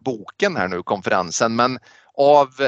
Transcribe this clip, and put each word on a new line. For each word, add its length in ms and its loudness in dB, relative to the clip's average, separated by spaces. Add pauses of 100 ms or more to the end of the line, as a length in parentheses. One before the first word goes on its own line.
boken 560 -6
här 120 -2
nu, 140 -6
konferensen, 760 -2
men 220 0 (360)
av 340 4 (200)